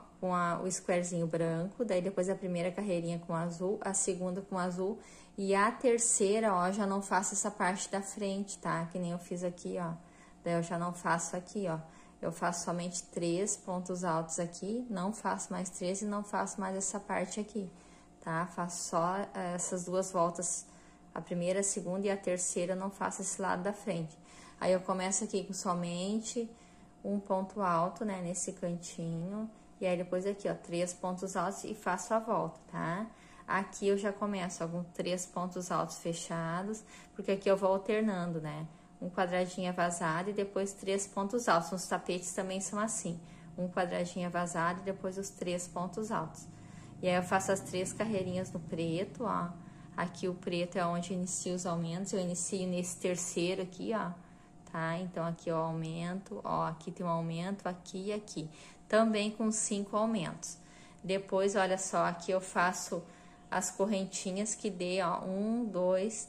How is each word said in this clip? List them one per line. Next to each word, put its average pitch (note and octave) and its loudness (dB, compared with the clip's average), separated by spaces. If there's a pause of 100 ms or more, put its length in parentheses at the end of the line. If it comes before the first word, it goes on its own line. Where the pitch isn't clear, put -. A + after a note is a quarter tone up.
(200)
com F3+ 2
a, F3 2
o F#3 0
squarezinho F3 2
branco, E3 0
daí F#3+ 4
depois F#3 2
a F#3+ 2
primeira F3+ 0
carreirinha E3+ 0
com E3+ -4
azul, F3 0
a G3 0
segunda F3+ 0
com F#3+ -4
azul F#3 0 (380)
e G3 4
a G3+ 6
terceira, A3 4
ó, F3+ 4
já G3+ 2
não G3 2
faço G3+ 2
essa G3+ 2
parte F#3+ 0
da G3 0
frente, G3 -4
tá? E3 0
Que F3 -6
nem F3 0
eu F3 -2
fiz F3+ -4
aqui, F3+ -4
ó. E3+ -2 (500)
Daí E3+ 2
eu E3+ 4
já E3+ -2
não F3 0
faço F3 0
aqui, F3+ -4
ó. D#3+ 0 (420)
Eu E3+ -2
faço F3 -2
somente F3+ -2
três F3 0
pontos F3+ -4
altos E3 0
aqui, G3 -4
não G3 0
faço G3 -2
mais F#3 -2
três F#3+ -2
e - -2
não G#3 -2
faço G3 -2
mais F#3+ -2
essa G3 -2
parte F#3 -2
aqui, G#3 -4 (520)
tá? E3 0
Faço - -4
só, F3+ 4 (180)
eh, F3+ -2
essas F3 -2
duas F#3 0
voltas, E3+ 0 (460)
a - -4
primeira, F3+ 2
a G3+ 2
segunda F#3+ 0
e G3 4
a G3 2
terceira F3+ 0
eu - 0
não F#3+ -2
faço F#3+ -4
esse - -4
lado F3+ 0
da G3+ 2
frente. E3+ -4 (440)
Aí F#3 6
eu F#3 6
começo F#3+ 0
aqui G3+ 0
com F#3 -8
somente F#3 0 (560)
um G3+ 0
ponto G3 0
alto, F3+ 2
né, G3 -2
nesse F3 -4
cantinho, F3 -4 (300)
e G3 0
aí F3+ 4
depois F3+ 0
aqui, G3+ -2
ó, E3+ 0
três F3 -2
pontos F#3 -4
altos F#3+ -2
e G#3+ -6
faço F3+ 0
a A3+ 4
volta, F#3 0 (100)
tá? E3+ -2 (440)
Aqui G3 0
eu G3+ 6
já G3+ 2
começo, G3 -2
ó, E3 0
com F3 -2
três F3+ -2
pontos F3+ -4
altos E3 0
fechados, E3+ -2 (320)
porque G3+ 0
aqui G3 2
eu G3 10
vou F#3+ 4
alternando, G3 2
né? D3+ -4 (320)
Um F3+ -4
quadradinho F#3 2
é F3+ 0
vazado F3 2
e - -2
depois G3 0
três G3 0
pontos G3+ 0
altos. E3+ 6
Nos F3+ -4
tapetes F3+ -2
também F#3+ -2
são G#3 -4
assim, G#3 -2 (400)
um F3+ 0
quadradinho F3+ 0
é F3 -2
vazado F3 0
e - -12
depois F#3+ -4
os G3 -6
três F3 -2
pontos G3 -4
altos. D#3+ -4 (560)
E F#3 4
aí F3+ 6
eu F3+ 6
faço F#3+ 2
as F#3+ 4
três F#3 -2
carreirinhas F#3 0
no F3 -4
preto, E3 -2
ó. F3+ 0 (480)
Aqui F3 -2
o F3+ 0
preto F3 0
é F3 4
onde F3 0
inicia F3+ -2
os F3+ -2
aumentos, E3+ 0
eu G3 2
inicio F3+ 0
nesse F3+ 0
terceiro F3+ 0
aqui, F#3 -4
ó, F3+ -2 (580)
tá? E3 0
Então F3 -2
aqui E3+ -2
eu E3 2
aumento, E3 -2
ó, E3 2
aqui D#3+ -4
tem F3 -6
um F3 0
aumento, E3 -2
aqui F#3 -6
e G#3 0
aqui. G#3 -4 (400)
Também G#3+ 6
com A3 2
cinco G3+ 0
aumentos. G3 0 (440)
Depois, G3 2
olha F#3+ 6
só, F3 2
aqui F3 0
eu F#3 4
faço F3+ 0 (480)
as F#3+ 0
correntinhas G3 0
que - -2
dê, F3+ 0
ó, F3 2
um, A3 0
dois, F#3 2